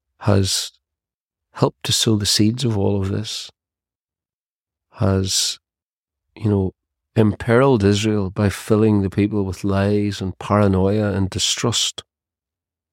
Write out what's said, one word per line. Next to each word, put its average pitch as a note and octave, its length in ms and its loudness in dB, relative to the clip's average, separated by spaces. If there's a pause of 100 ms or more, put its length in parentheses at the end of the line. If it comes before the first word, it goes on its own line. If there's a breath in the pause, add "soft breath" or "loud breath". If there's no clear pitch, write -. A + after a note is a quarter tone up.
(200)
has G2 520 0 (840)
helped - 300 -2
to - 100 -2
sow A2 240 2
the G2+ 80 -2
seeds A2+ 380 0
of A2+ 140 -2
all G2+ 240 0
of F#2+ 80 -4
this, G#2 400 -8 (1400)
has, G2 680 -2 (760)
you A2 140 -2
know, G2 220 2 (440)
imperiled A#2 680 2
Israel G#2 460 2
by G2+ 200 0
filling G#2+ 520 2
the G2 80 -2
people G#2 340 0
with F#2+ 200 -8
lies G2+ 560 0
and F#2+ 200 -8
paranoia G2+ 720 2
and F#2+ 180 -2
distrust. - 720 -4 (880)